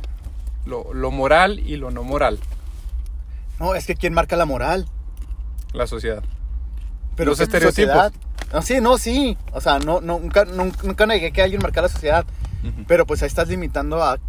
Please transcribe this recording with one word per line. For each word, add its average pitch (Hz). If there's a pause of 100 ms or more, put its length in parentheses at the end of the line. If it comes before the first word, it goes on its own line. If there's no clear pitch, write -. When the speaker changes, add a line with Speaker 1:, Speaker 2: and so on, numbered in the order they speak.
(640)
Speaker 1:
lo, 123
lo 131
moral 160
y 156
lo 131
no 120
moral. 131 (1200)
Speaker 2:
No, 185
es 165
que 175
¿quién 165
marca 165
la 170
moral? 151 (880)
Speaker 1:
La 123
sociedad. 110 (960)
Speaker 2:
Pero 139
Speaker 1:
Los 143
Speaker 2:
que -
tu -
Speaker 1:
estereotipos. 165
Speaker 2:
sociedad, 185 (400)
ah, 151
sí, 254
no, 240
sí. 247 (160)
O -
sea, 147
no, 160
no, 170
nunca, 175
nun-, 185 (100)
nunca 190
negué 180
que 190
alguien 190
marcara 175
la 175
sociedad. 156 (380)
Speaker 1:
Ujú. 113
Speaker 2:
Pero, 165
pues, 151
ahí 143
estás 170
limitando 156
a 127 (120)